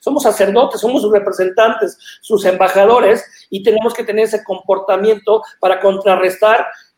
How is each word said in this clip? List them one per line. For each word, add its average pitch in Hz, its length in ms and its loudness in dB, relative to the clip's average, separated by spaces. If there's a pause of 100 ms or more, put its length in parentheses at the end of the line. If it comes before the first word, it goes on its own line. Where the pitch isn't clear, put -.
somos 294 200 -2
sacerdotes, 208 600 0
somos 240 200 -2
sus 208 100 -2
representantes, 196 840 0 (240)
sus 190 240 -2
embajadores, 196 1040 2
y 196 140 -10
tenemos 220 300 0
que 233 100 -8
tener 214 220 -2
ese 214 180 -4
comportamiento 196 960 -2 (180)
para 185 200 0
contrarrestar, 196 880 0 (300)